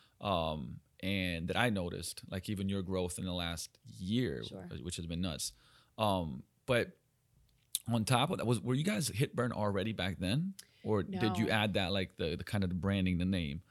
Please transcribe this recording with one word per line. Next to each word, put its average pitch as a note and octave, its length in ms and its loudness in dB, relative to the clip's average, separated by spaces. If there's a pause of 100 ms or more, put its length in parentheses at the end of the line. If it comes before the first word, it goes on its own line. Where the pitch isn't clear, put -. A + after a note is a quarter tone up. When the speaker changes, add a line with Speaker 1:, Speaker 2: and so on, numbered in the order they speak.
(220)
Speaker 1:
um, D#2+ 560 0 (260)
and F2+ 460 0
that F2+ 80 -2
I A#2+ 140 4
noticed, F2+ 500 -4 (100)
like, F#2 200 -6
even G2 180 -2
your G2 140 0
growth F2+ 360 -2
in F#2+ 60 -6
the F#2 80 -4
last E2+ 460 -6 (200)
year, F#2+ 460 0
Speaker 2:
Sure. - 260 -12
Speaker 1:
wh-, C2+ 140 -8
which F2 120 -6
has E2+ 100 -6
been E2+ 160 -2
nuts. E2 300 -4 (440)
Um, F#2 460 2 (240)
but A#2 240 4 (1000)
on A2+ 160 2
top C3 260 4
of F3 80 -2
that, - 80 -2
was, A#2 140 4
were B2 140 -2
you D3 100 0
guys G3+ 260 0
Hitburn A#2+ 420 0
already G2+ 400 0
back F#2+ 260 -2
then? C3+ 360 0 (280)
Or G#2 200 4
did G2 340 0
you G#2+ 100 4
Speaker 2:
No. - 60 2
Speaker 1:
add G#2+ 220 4
that, F#2+ 180 2
like, F#2+ 240 -2
the, F2 200 0
the F2+ 80 -6
kind G2+ 200 0
of F2 60 2
the F2+ 60 0
branding, F#2 420 4
the F2 80 2
name? E2+ 340 0 (100)